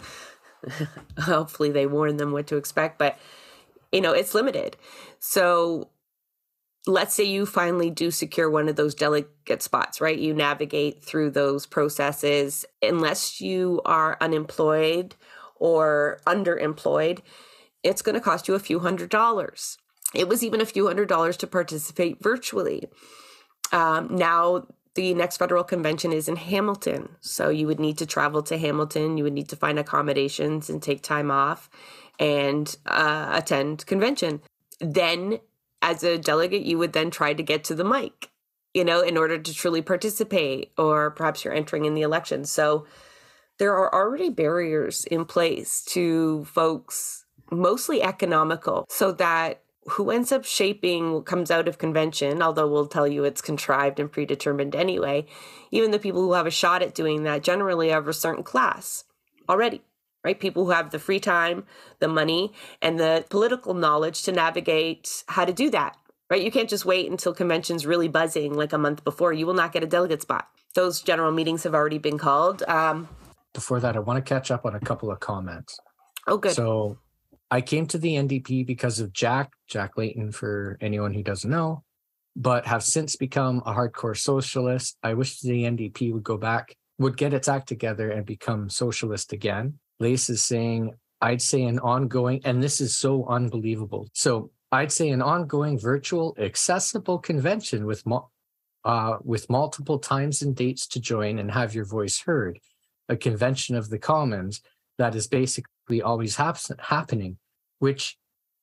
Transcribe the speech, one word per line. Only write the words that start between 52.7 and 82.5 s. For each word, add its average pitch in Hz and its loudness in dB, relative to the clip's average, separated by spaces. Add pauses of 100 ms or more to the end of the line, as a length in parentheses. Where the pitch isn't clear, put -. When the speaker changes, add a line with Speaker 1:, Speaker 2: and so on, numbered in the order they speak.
Speaker 1:
tell 147 2
you 143 0
it's 143 0
contrived 139 0
and 147 -2
predetermined 143 -2
anyway, 160 0 (460)
even 220 4
the 208 2
people 190 0
who 180 4
have 175 4
a 165 -2
shot 180 2
at - -4
doing 151 0
that 147 0
generally 180 2
are 156 4
of 147 -2
a 160 -2
certain 160 -2
class - -2 (440)
already, 214 0 (420)
right? 190 -2
People 185 0
who 175 0
have 165 2
the 156 -6
free 196 -2
time, 175 0 (320)
the 156 2
money, 160 0 (260)
and 165 0
the 160 2
political 220 0
knowledge 156 2
to 190 -2
navigate 165 0
how 180 2
to 180 2
do 247 2
that, 160 -2 (320)
right? 185 2
You 220 0
can't 226 2
just 202 -4
wait 185 2
until 175 -2
convention's 170 0
really 170 2
buzzing, 156 0
like, 151 0
a 156 2
month 147 0
before. 165 2
You 160 -2
will 185 2
not 170 2
get 160 0
a 156 -2
delegate 170 2
spot. - -4 (280)
Those 180 2
general 160 2
meetings 160 0
have 165 -2
already 156 2
been 151 -2
called. 156 4
Um, 160 0 (420)
Speaker 2:
Before - -2
that, 117 0
I 110 -2
wanna 120 -2
catch 131 -2
up 120 -2
on 107 -4
a 104 -6
couple 113 -6
of 92 -6
comments. 92 -10 (480)
Speaker 1:
Oh, 208 4
good. 202 2
Speaker 2:
So 110 0 (540)
I 123 4
came 147 0
to - -4
the 160 0
N 143 2
D 135 0
P 131 -2
because 120 -2
of 98 -6
Jack, 127 0 (160)
Jack 101 -6
Layton, 110 -4
for 101 -6
anyone 104 -2
who 104 -4
doesn't 101 -4
know, 160 -2 (500)
but 120 2